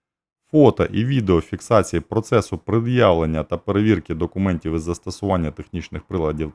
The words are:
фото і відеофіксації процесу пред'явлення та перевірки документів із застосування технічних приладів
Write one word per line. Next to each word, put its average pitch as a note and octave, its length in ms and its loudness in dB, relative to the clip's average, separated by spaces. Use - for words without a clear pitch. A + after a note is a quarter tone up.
фото B2 340 4
і G2+ 200 -2
відеофіксації G2+ 920 0
процесу G#2+ 580 -2
пред'явлення F#2+ 840 0
та E2+ 140 -6
перевірки G2+ 560 0
документів E2+ 600 -4
із D#2+ 80 -2
застосування E2+ 680 -4
технічних - 520 -12
приладів D#2 520 -4